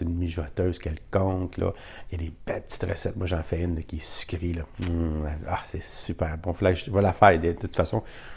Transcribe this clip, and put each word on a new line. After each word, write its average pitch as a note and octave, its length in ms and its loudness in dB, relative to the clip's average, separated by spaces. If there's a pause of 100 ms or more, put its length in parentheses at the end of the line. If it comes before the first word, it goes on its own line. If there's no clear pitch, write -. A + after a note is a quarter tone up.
une E2+ 140 0
mijoteuse F2 640 0
quelconque, F#2 800 0
là, F2 160 2 (360)
il E2+ 100 -6
y D#2+ 40 -4
a D#2+ 60 -4
des - 40 -12 (100)
belles - 200 -4
petites - 220 -2
recettes, F2+ 320 -2
moi F#2 100 0
j'en E2+ 160 0
fais E2 180 0
une, F2 140 2
là, D#2+ 80 -2
qui - 140 -8
est D#2 60 -6
sucrée, F2 500 -2
là. E2 100 -4 (260)
Mmh, D#2+ 380 0 (200)
ah, F2+ 140 -2
c'est - 220 -6
super E2 560 -4
bon, E2+ 140 -2
faut G2+ 120 0
la, F#2 80 6
je - 160 -4
vais G2 120 4
la F#2+ 120 4
faire, G2 240 10
de, E2 120 2
de - 20 4
toute - 240 -6
façon, E2 260 2 (360)